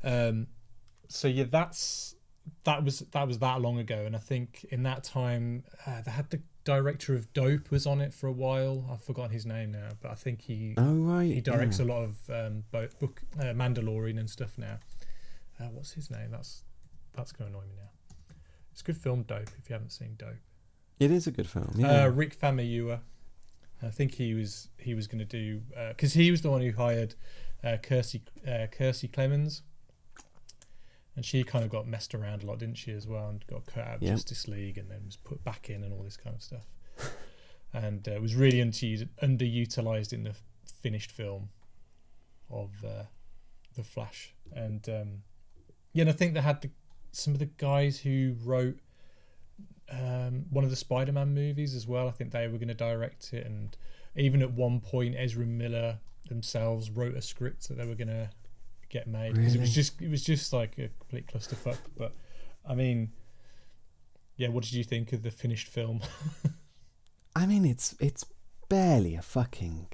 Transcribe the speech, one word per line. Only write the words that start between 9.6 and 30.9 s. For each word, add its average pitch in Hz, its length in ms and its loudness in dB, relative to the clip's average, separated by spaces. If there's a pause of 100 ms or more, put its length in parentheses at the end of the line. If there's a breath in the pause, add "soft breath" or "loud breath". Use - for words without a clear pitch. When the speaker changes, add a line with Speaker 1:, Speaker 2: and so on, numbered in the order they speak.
Speaker 2:
now, 104 200 -8 (100)
but 120 100 -8
I 113 40 -6
think 117 280 -4
he 110 340 -4
Speaker 1:
Oh, 135 180 8
right, 170 380 4
Speaker 2:
he 123 80 4
directs 120 380 4
Speaker 1:
yeah. 127 60 4
Speaker 2:
a - 20 4
lot 120 160 2
of, 107 140 -4 (140)
um, 110 420 -2
bo-, 113 160 -2 (120)
book, - 220 -2 (160)
uh, 139 140 0
Mandalorian 113 680 2
and 110 100 -2
stuff 110 300 -6
now. 107 200 -6 (800 soft breath)
Uh, 120 100 -6
what's 131 220 -10
his 151 180 -8
name? 110 220 -6
That's, - 320 -10 (500)
that's 123 180 -8
gonna 101 180 -10
annoy 98 160 -10
me 98 100 -12
now. 101 140 -16 (840 soft breath)
It's - 80 -18
a - 40 -16
good 160 120 -2
film, 123 260 0
Dope, 107 360 -6
if - 100 -18
you 123 60 -4
haven't 110 180 -8
seen 113 240 -10
Dope. 110 180 -12 (640)
Speaker 1:
It 143 140 8
is 175 160 4
a - 20 0
good - 180 -2
film, - 280 -2
Speaker 2:
Uh, 101 40 4
Speaker 1:
yeah. 139 320 10
Speaker 2:
Rick 147 280 2
Famuyiwa. 117 600 2 (840 soft breath)
I 113 60 -2
think 135 240 2
he 117 200 0
was, 107 340 -2 (100)
he 120 160 -4
was 107 140 -2
gonna 110 160 -4
do, 107 380 -4 (140)
uh, 113 220 -6
'cause 143 160 6
he 170 160 10
was 165 120 4
the 156 100 2
one 127 100 4
who 123 80 4
hired, 117 460 2 (480 soft breath)
uh, 117 180 0
Kirstie, 123 380 2 (260)
uh, 113 220 -2
Kirstie 131 420 0
Clemons. 143 520 2 (1500 soft breath)